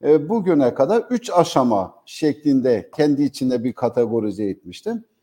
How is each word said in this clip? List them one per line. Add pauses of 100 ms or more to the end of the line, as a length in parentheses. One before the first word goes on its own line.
e,
bugüne
kadar
üç
aşama (120)
şeklinde
kendi
içinde
bir
kategorize
etmiştim. (200)